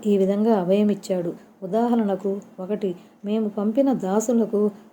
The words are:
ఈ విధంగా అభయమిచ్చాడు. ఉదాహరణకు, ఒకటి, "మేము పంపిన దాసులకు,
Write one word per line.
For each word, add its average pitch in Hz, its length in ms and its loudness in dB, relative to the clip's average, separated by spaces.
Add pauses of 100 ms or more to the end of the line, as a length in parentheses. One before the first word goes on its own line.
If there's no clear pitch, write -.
ఈ 202 120 2
విధంగా 202 420 2
అభయమిచ్చాడు. 190 760 0 (300)
ఉదాహరణకు, 202 760 0 (200)
ఒకటి, 190 360 -4 (300)
"మేము 214 240 -2
పంపిన 220 440 0
దాసులకు, 208 800 0 (220)